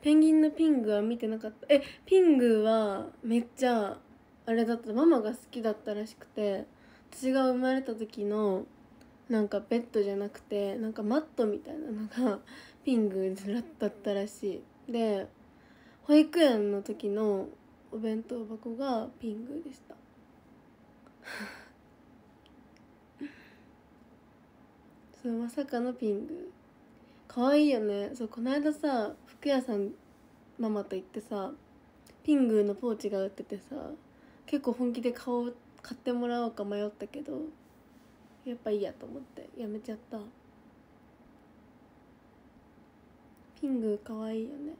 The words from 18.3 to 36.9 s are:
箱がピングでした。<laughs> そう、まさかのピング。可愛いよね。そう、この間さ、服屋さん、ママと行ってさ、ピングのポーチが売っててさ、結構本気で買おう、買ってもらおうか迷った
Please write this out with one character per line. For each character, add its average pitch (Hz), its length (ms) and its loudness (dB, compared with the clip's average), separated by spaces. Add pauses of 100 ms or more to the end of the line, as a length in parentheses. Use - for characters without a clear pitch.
箱 220 320 -10
が 247 320 -2 (100)
ピ 226 140 -6
ン 220 120 -10
グ 285 160 -10
で 285 120 -14
し - 80 -20
た。 - 140 -20 (1300)
<laughs> - 4000 -20
そ 247 80 -6
う、 226 40 -2
ま 233 160 -4
さ 277 160 -4
か 240 160 -4
の 247 120 -4
ピ 220 200 -2
ン 208 120 -6
グ。 349 280 -12 (720)
可 247 220 0
愛 294 180 6
い - 20 4
よ 240 120 2
ね。 202 340 -4
そ 247 100 -8
う、 - 20 -8
こ 226 140 -10
の 254 100 -2
間 294 220 0
さ、 262 420 -2 (120)
服 - 200 -8
屋 269 140 4
さ 247 160 -4
ん、 202 160 -2 (640)
マ 226 120 -2
マ 208 140 -2
と 196 120 -8
行 185 100 -8
っ - 20 -20
て - 140 -10
さ、 196 320 -8 (680)
ピ 311 100 4
ン 262 140 6
グ 214 160 6
の 202 100 2
ポ 240 160 -4
ー 220 60 -2
チ 214 160 -6
が 196 120 -2
売 190 40 -2
っ - 20 -4
て - 140 -14
て 202 160 -10
さ、 - 320 -12 (560)
結 277 180 -2
構 240 80 0
本 247 180 -2
気 240 100 -6
で 240 100 0
買 240 200 -8
お 240 120 -2
う、 240 120 -8 (280)
買 - 120 -14
っ - 60 -20
て 254 100 -4
も 240 160 -2
ら 240 160 -2
お 233 60 -2
う - 20 -12
か 208 140 -8
迷 202 180 -4
っ 208 60 -4
た 208 160 -12